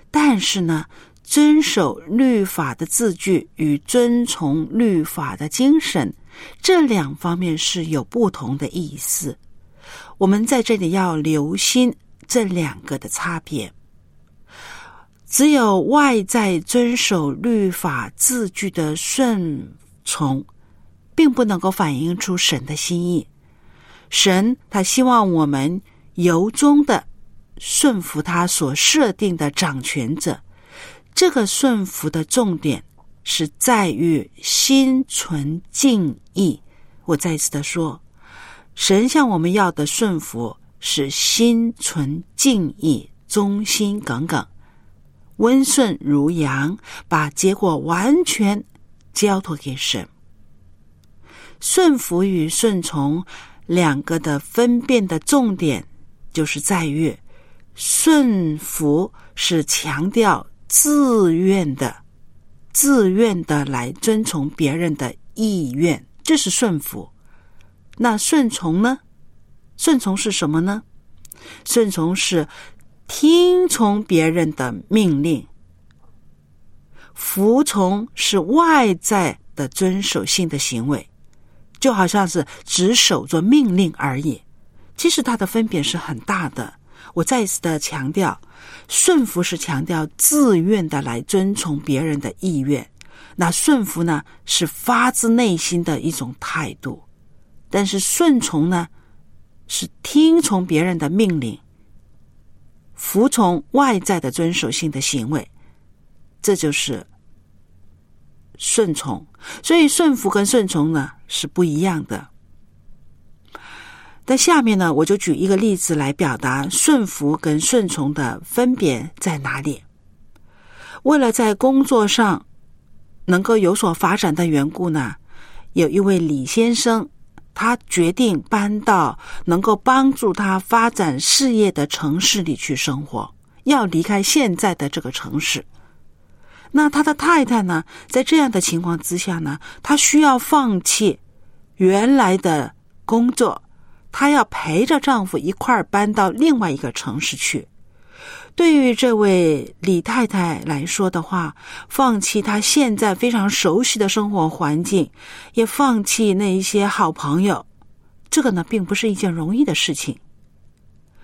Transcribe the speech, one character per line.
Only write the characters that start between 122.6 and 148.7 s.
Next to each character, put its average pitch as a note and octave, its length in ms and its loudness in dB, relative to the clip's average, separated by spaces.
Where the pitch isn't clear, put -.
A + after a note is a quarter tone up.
能 F3+ 180 2
够 A3+ 120 2
有 F#3+ 200 4
所 F#3+ 180 -2
发 F#3 240 0
展 E3 160 0
的 E3+ 140 -2
缘 D3 200 2
故 F3 220 -4
呢， C#3 240 -4
有 E3 140 2
一 F#3 120 0
位 G3 180 2
李 D3+ 260 -2
先 A3+ 300 2
生， A3+ 340 0
他 A#3 240 -2
决 F3 240 0
定 G3+ 380 0
搬 G#3 320 -2
到 E3+ 340 2
能 F3 160 2
够 G#3+ 140 2
帮 C4 360 2
助 G#3 220 -2
他 F#3+ 240 -2
发 A#3 320 2
展 D#3+ 300 -2
事 B3+ 340 2
业 G#3 180 4
的 D3 140 -2
城 D#3 340 -4
市 G3 220 0
里 D#3+ 140 -4
去 - 200 -6
生 C#3 300 -6
活， G#2+ 260 -8
要 C4 200 2
离 E3+ 160 -2
开 G3+ 220 0
现 A3 320 2
在 F#3 180 -2
的 C#3+ 160 -6
这 - 120 -6
个 B2+ 100 -10
城 C#3 280 -8
市。 - 240 -4
那 D4 180 4
他 D4 140 2
的 D4+ 100 2
太 D4+ 320 2
太 A3+ 160 0
呢， F3 220 -2
在 B3+ 160 0
这 D#4+ 140 2
样 C#4 120 4
的 G#3 100 0
情 E3+ 220 -2
况 E3+ 160 -2
之 F3 220 -6
下 F3 180 -4
呢， D#3 220 -6
她 D4 120 0
需 D4 260 4
要 C4+ 180 6
放 A#3+ 420 2
弃 - 380 0
原 G3 400 4
来 G3 240 4
的 D3+ 340 0
工 A#3 260 2
作， A3 300 -2
她 C#4+ 180 2
要 C#4+ 160 4
陪 E3 400 -2
着 D4+ 140 2
丈 A#3+ 260 0
夫 E3+ 120 -6
一 D#3+ 160 -4
块 - 200 -2
儿 G#3 120 2
搬 G#3 260 0
到 G3+ 180 2
另 C4 300 2
外 F#3+ 100 -2
一 C3+ 60 -4
个 B2+ 160 -8
城 - 280 -8
市 - 180 -6
去。 - 280 -6
对 E4 180 4